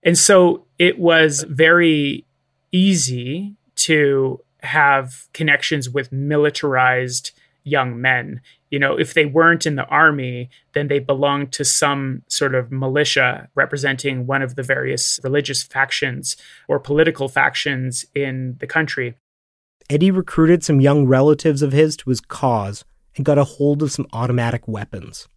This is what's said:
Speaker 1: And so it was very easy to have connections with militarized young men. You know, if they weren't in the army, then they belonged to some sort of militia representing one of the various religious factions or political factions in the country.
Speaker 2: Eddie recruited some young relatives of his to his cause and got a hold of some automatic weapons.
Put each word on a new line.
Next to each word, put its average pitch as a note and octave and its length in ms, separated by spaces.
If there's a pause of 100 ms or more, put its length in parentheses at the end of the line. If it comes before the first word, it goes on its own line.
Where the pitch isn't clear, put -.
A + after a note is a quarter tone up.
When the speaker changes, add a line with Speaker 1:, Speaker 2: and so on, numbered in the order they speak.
Speaker 1:
And E3+ 140
so F3+ 500 (120)
it F3 200
was D#3+ 480
very D#3+ 760 (480)
easy F3 840 (220)
to C#3 640 (220)
have C#3 720
connections C#3+ 560
with C3 200
militarized C3+ 1200 (320)
young C3 360
men. B2+ 400 (300)
You C#3+ 80
know, C#3 200
if - 160
they D#3 100
weren't E3 420
in D3 100
the C3+ 100
army, C3+ 640 (220)
then D3 160
they C#3+ 100
belonged C#3 540
to C#3+ 120
some C#3 640
sort C3+ 260
of B2 180
militia C3+ 840
representing C3+ 720
one C3+ 160
of B2+ 140
the C3+ 60
various C3 600
religious C#3 400
factions C3+ 760 (300)
or C#3+ 140
political D3 480
factions C3 760 (100)
in C3 440
the - 80
country. C3+ 480 (760)
Speaker 2:
Eddie D#3 220
recruited F3 540
some C#3+ 160
young C#3 260
relatives C#3+ 560
of C#3 100
his D3+ 260
to - 120
his B2 100
cause G#2+ 640 (320)
and C#3 80
got C#3+ 140
a C#3+ 60
hold D3 380
of C#3+ 100
some - 200
automatic A#2+ 540
weapons. - 720